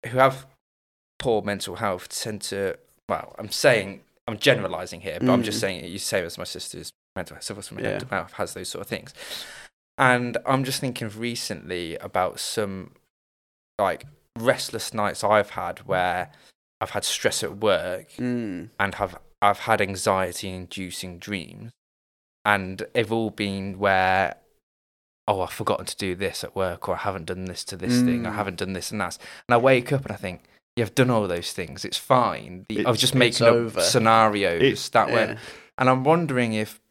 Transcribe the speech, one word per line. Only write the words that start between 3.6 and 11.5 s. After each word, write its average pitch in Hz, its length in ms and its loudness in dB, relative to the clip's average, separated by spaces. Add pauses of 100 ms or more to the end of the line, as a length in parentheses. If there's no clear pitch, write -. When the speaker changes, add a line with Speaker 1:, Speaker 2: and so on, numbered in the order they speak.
Speaker 1:
I'm 110 100 -6
generalising 90 640 2
here, 95 200 -6
but - 80 4
I'm 120 140 4
just 107 160 -2
Speaker 2:
Mm. - 20 -2
Speaker 1:
saying, 92 240 -4
you 87 140 -10
say 98 260 0
as 85 120 -10
my 92 60 -8
sister's 85 480 -12 (240)
mental 85 200 -8
health, - 100 -16
someone 101 180 -10
from - 160 -12
Speaker 2:
Yeah. 104 120 -2
Speaker 1:
mental 101 180 -6
health 90 240 -6
has 95 200 -6
those 92 140 -10
sort - 160 -8
of - 60 -14
things. - 240 -8 (840)
And 123 480 4
I'm 135 200 2
just 131 160 -4
thinking 123 340 -6
recently 90 840 -6